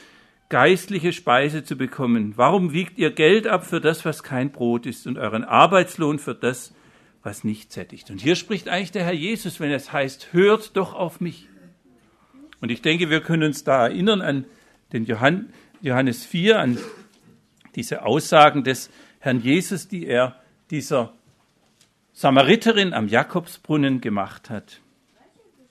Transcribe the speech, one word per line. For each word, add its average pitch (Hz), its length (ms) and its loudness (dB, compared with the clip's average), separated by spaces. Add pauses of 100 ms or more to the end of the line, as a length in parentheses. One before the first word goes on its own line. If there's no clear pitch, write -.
(500)
geistliche 170 600 2
Speise 143 520 0
zu 147 100 -10
bekommen. 120 600 -2
„Warum 160 360 2
wiegt 175 240 -6
ihr 156 140 0
Geld 185 380 4
ab 185 180 -2
für 170 140 -4
das, 160 240 -2
was 156 180 -6
kein 131 300 -6
Brot 120 340 -2
ist, 120 220 -10
und 123 100 -8
euren 110 240 -4
Arbeitslohn 156 760 2
für - 160 -8
das, - 360 -4 (520)
was 104 180 -10
nicht 107 300 -8
sättigt?“ - 400 -16
Und 95 100 -14
hier 160 140 2
spricht 190 320 -8
eigentlich 180 240 -4
der 190 100 -4
Herr 175 120 -2
Jesus, 185 440 -6
wenn 147 140 -4
es 131 200 -6
heißt, 135 400 -6
„Hört 202 440 4
doch 190 180 -2
auf 175 260 -6
mich.“ - 280 -8 (1120)
Und 117 100 -6
ich 117 120 -8
denke, 165 280 0
wir 156 100 0
können 165 220 -2
uns 151 220 -2
da 131 240 2
erinnern 190 340 0
an 139 220 -4 (480)
den 113 140 -4
Johann-, 151 460 0 (300)
Johannes 127 420 0
vier, 196 360 2
an 123 180 0 (960)
diese - 300 -8
Aussagen 147 580 6
des 127 280 -4 (280)
Herrn 127 220 -2
Jesus, 165 480 -2
die 175 180 -8
er 127 340 0 (340)
dieser 135 400 -4 (1000)
Samariterin 180 800 4
am 107 120 -2
Jakobsbrunnen 135 960 -2
gemacht 101 500 -6
hat. - 300 -14 (920)